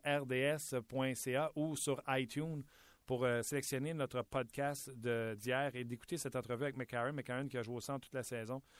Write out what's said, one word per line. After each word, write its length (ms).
R 220
D 100
S 380
point 280
C 200
A 200
ou 200
sur 320
iTunes 560
pour, 180
euh, 180
sélectionner 540
notre 260
podcast 760
de, 440
d'hier 360
et 80
d'écouter 340
cette 180
entrevue 280
avec 140
McCarron. 360
McCarron 340
qui 100
a 60
joué 120
au 60
centre 200
toute 120
la 80
saison. 400